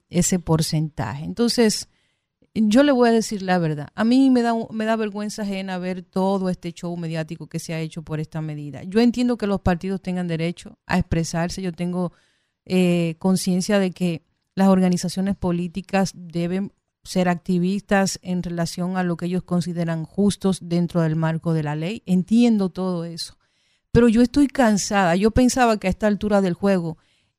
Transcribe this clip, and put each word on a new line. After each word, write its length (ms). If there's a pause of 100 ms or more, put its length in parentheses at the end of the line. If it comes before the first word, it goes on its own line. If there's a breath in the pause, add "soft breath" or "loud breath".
ese 300
porcentaje. 840
Entonces, 640 (680)
yo 300
le 80
voy 160
a 40
decir 300
la 160
verdad. 380
A 80
mí 260
me 120
da, 120 (160)
me 140
da 100
vergüenza 480
ajena 360
ver 240
todo 460
este 240
show 240
mediático 520
que 100
se 160
ha 60
hecho 220
por 180
esta 200
medida. 440
Yo 160
entiendo 360
que 120
los 140
partidos 380
tengan 280
derecho 580
a 100
expresarse. 640
Yo 120
tengo, 400 (540)
eh, 520
conciencia 600
de 100
que 320 (320)
las 140
organizaciones 640
políticas 800
deben 580 (300)
ser 260
activistas 920
en 200
relación 540
a 60
lo 160
que 80
ellos 160
consideran 640
justos 580
dentro 400
del 140
marco 360
de 120
la 100
ley. 320
Entiendo 640
todo 340
eso. 320 (540)
Pero 180
yo 140
estoy 240
cansada. 680
Yo 160
pensaba 460
que 100
a 20
esta 160
altura 340
del 140
juego, 440 (400)